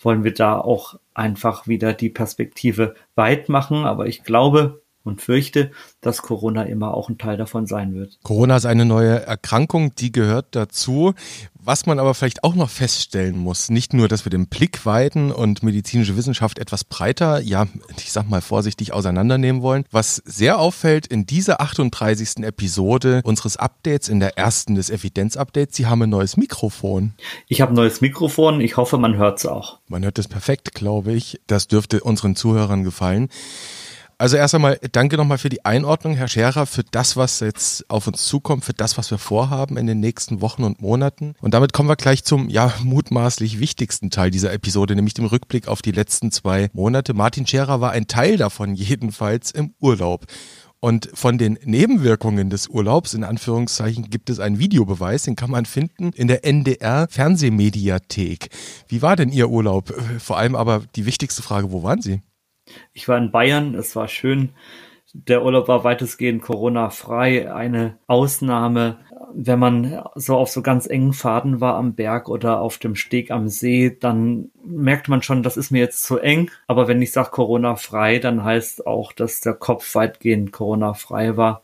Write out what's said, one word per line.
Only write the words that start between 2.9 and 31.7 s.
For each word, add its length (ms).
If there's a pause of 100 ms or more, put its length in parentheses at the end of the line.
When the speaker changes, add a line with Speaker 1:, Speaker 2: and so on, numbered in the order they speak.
Speaker 1:
weit 340
machen. 340
Aber 220
ich 180
glaube 560 (260)
und 140
fürchte, 500 (300)
dass 220
Corona 400
immer 320
auch 160
ein 80
Teil 180
davon 300
sein 260
wird. 300
Speaker 2:
Corona 340
ist 80
eine 220
neue 400
Erkrankung, 680
die 160
gehört 420
dazu. 600 (400)
Was 320
man 140
aber 160
vielleicht 280
auch 120
noch 160
feststellen 640
muss, 320
nicht 240
nur, 160
dass 160
wir 60
den 180
Blick 380
weiten 440
und 320
medizinische 540
Wissenschaft 420
etwas 260
breiter, 560
ja, 260 (320)
ich 140
sag 180
mal 100
vorsichtig 540
auseinandernehmen 640
wollen. 300
Was 340
sehr 340
auffällt 480
in 200
dieser 340
achtunddreißigsten 840
Episode 840
unseres 340
Updates, 500
in 120
der 180
ersten 360
des 140
Evidenz-Updates, 880
Sie 100
haben 160
ein 60
neues 300
Mikrofon. 760 (340)
Speaker 1:
Ich 140
habe 140
ein 20
neues 240
Mikrofon. 640
Ich 160
hoffe, 180
man 220
hört's 260
auch. 420
Speaker 2:
Man 160
hört 160
es 100
perfekt, 460
glaube 380
ich. 340
Das 220
dürfte 320